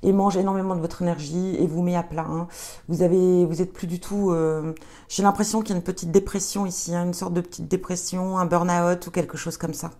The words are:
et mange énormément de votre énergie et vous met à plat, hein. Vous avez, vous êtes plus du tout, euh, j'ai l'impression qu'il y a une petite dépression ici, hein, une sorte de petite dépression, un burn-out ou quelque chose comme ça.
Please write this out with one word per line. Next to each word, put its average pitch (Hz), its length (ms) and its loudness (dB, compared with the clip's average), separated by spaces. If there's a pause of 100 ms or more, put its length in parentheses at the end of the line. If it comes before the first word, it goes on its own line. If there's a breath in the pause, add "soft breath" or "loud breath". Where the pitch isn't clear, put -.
et 196 80 4
mange 196 260 4
énormément 190 380 0
de 170 60 -2
votre 170 200 -4
énergie 170 540 -2
et - 100 2
vous 160 160 0
met 175 140 2
à 170 80 0
plat, 160 260 -6
hein. 165 180 -4 (400 loud breath)
Vous 160 140 0
avez, 180 440 6
vous 165 180 0
êtes 180 100 -6
plus - 140 -8
du 175 120 -4
tout, 202 320 0
euh, 160 440 0 (320 loud breath)
j'ai - 160 -2
l'impression 214 380 4
qu'il 214 100 -4
y - 20 -2
a 180 40 0
une 170 60 -4
petite 175 280 -6
dépression 196 560 2
ici, 175 260 -6
hein, 175 120 0
une 175 100 -2
sorte 180 180 -6
de 175 80 2
petite 165 280 -10
dépression, 185 680 -4
un 180 80 2
burn-out 175 640 2
ou 170 40 -12
quelque 165 260 -2
chose 165 200 -8
comme 165 160 -6
ça. 165 260 -10